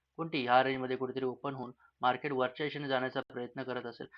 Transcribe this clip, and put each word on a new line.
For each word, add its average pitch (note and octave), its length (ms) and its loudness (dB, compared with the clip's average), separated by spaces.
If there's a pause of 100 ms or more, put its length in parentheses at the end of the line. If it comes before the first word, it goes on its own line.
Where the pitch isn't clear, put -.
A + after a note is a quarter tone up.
(180)
कोणती? E3 240 -2
ह्या B2 200 8
रेंजमध्ये C3 340 0
कुठेतरी C3 280 -2
ओपन B2+ 300 -4
होऊन B2 180 -8 (320)
मार्केट B2+ 280 2
वरच्या B2+ 340 0
दिशेने C#3+ 220 -4
जाण्याचा C3 320 0
प्रयत्न B2 420 -8
करत B2 240 -4
असेल, - 200 -10 (120)